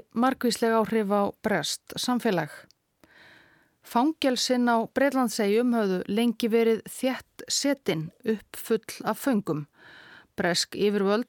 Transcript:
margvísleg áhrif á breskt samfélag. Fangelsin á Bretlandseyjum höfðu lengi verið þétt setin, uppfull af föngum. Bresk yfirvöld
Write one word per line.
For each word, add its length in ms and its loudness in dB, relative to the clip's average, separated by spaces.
margvísleg 600 2
áhrif 340 0
á 120 2
breskt 560 -4
samfélag. 540 0
Fangelsin 880 0
á 160 2
Bretlandseyjum 880 0
höfðu 320 2
lengi 460 0
verið 340 2
þétt 640 -6
setin, 640 -2
uppfull 800 -4
af 160 -4
föngum. 480 -2
Bresk 420 -2
yfirvöld 560 0